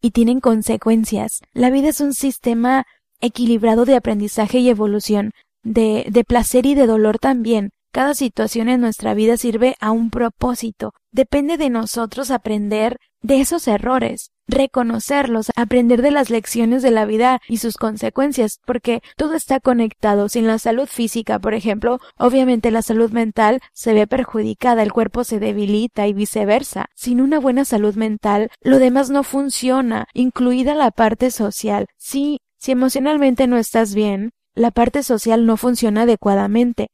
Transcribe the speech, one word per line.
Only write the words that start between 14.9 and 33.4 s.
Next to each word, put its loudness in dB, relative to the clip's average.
aprender 2
de 4
las 0
lecciones 0
de 4
la 2
vida 2
y -4
sus -6
consecuencias, -2
porque -4
todo -2
está -2
conectado. 0
Sin -2
la 0
salud -2
física, -4
por -4
ejemplo, -2
obviamente 2
la 0
salud 0
mental 0
se -2
ve 4
perjudicada, -2
el -2
cuerpo -2
se -4
debilita -2
y 0
viceversa. -2
Sin -2
una 2
buena 2
salud 0
mental, -2
lo 4
demás 2
no 0
funciona, -2
incluida 0
la 2
parte 0
social. -4
Sí, -4
si -2
emocionalmente 2